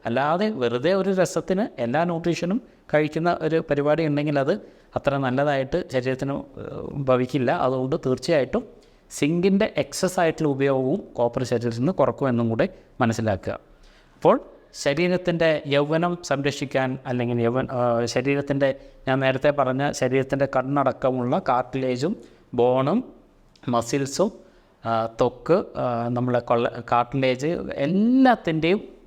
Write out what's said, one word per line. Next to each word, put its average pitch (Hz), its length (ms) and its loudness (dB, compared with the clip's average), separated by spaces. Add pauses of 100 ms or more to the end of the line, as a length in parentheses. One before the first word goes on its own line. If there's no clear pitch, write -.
അല്ലാതെ 147 420 0 (140)
വെറുതെ 123 320 0
ഒരു 190 260 0
രസത്തിന് 185 460 0 (200)
എല്ലാ 135 180 0
ന്യൂട്രീഷനും 175 560 -2 (340)
കഴിക്കുന്ന 156 380 0 (100)
ഒരു 160 180 0 (100)
പരിപാടി 147 400 2
ഉണ്ടെങ്കിൽ 147 300 0
അത് 143 140 0 (420)
അത്ര - 220 0
നല്ലതായിട്ട് 135 600 0 (160)
ശരീരത്തിന്, 131 400 -2 (240)
ഏഹ്, - 260 -12 (260)
ഭവിക്കില്ല. 127 420 2 (140)
അതുകൊണ്ട് 131 300 0 (100)
തീർച്ചയായിട്ടും 147 580 0 (540)
സിങ്കിൻ്റെ 190 500 2 (160)
എക്സസ് - 380 -2
ആയിട്ടുള്ള 160 340 2
ഉപയോഗവും 135 460 0 (160)
കോപ്പർ 120 340 0
ശരീരത്തിൽ 117 320 -2
നിന്ന് 185 180 2
കുറക്കുമെന്നും 120 520 2
കൂടെ 143 140 2 (340)
മനസ്സിലാക്കുക. 110 540 -2 (600)
അപ്പോൾ 190 180 6 (480)
ശരീരത്തിൻ്റെ 170 680 2 (240)
യൗവനം 160 400 2 (160)
സംരക്ഷിക്കാൻ, 139 600 -2 (200)
അല്ലെങ്കിൽ 120 380 0
യൗവൻ-, 127 220 0 (100)
ആ, - 20 0 (320)
ശരീരത്തിൻ്റെ, 139 560 0 (380)
ഞാൻ 131 180 2
നേരത്തെ 131 340 2
പറഞ്ഞ 131 400 0
ശരീരത്തിൻ്റെ 135 560 0
കണ്ണടക്കമുള്ള 131 960 0
കാർട്ടിലേജും 131 680 -2 (440)
ബോണും 131 400 4 (760)
മസിൽസും, 139 560 0 (580)
ആ, - 20 0 (280)
ത്വക്ക്, 131 380 2 (260)
ആ, - 20 -2 (320)
നമ്മളെ 123 320 0
കൊള്ള-, 120 240 2 (180)
കാർട്ടിലേജ് 127 600 0 (360)
എല്ലാത്തിൻ്റെയും 202 960 4 (260)